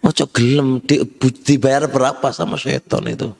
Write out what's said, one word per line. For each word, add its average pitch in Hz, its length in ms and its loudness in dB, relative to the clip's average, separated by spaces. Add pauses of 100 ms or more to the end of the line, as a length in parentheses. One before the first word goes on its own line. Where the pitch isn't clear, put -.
Ojo 156 300 0
gelem 131 500 2
di-, 143 240 0
bu-, - 400 -2
dibayar 139 460 2
berapa 135 420 0
sama - 240 -6
setan - 540 -4
itu? - 180 -8 (120)